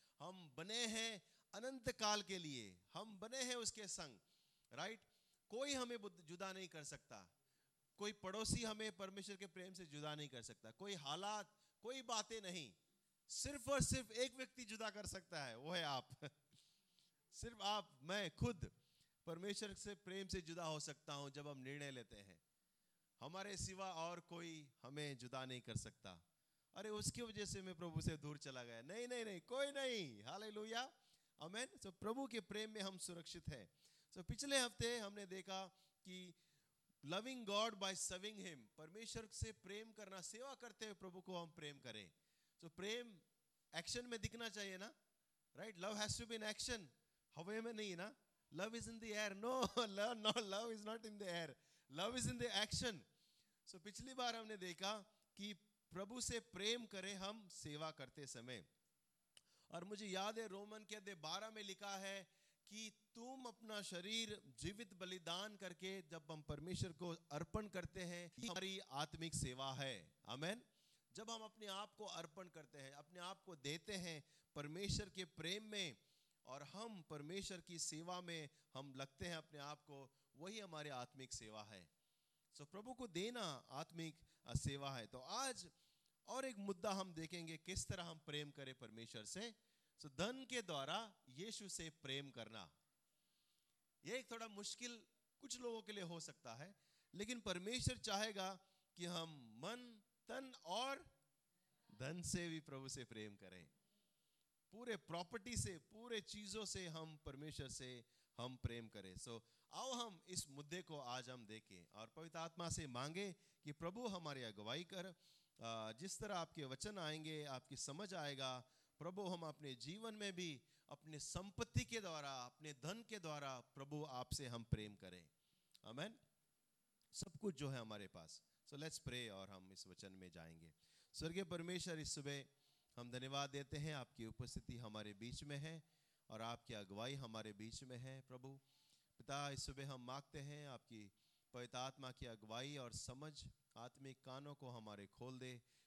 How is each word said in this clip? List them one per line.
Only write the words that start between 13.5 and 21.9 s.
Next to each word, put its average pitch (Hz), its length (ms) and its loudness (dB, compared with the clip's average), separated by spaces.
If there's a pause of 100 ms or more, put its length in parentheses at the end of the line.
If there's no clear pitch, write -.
और 277 120 10
सिर्फ 240 300 6
एक 247 240 6
व्यक्ति 254 300 -2
जुदा 214 240 2
कर 202 160 -2
सकता 170 400 0
है, 113 120 -2
वो 147 140 0
है 175 120 6
आप। 139 260 4 (140)
<laughs> 143 80 -4 (1040)
सिर्फ 226 280 -4
आप, 202 400 4
मैं 185 340 4
खुद 202 360 4 (540)
परमेश्वर 196 480 0
से 202 220 -4
प्रेम 190 320 -2
से 185 140 2
जुदा 165 240 -2
हो 156 140 4
सकता 147 340 -4
हूँ 143 180 0
जब 143 160 -4
हम 143 100 -4
निर्णय 139 340 -2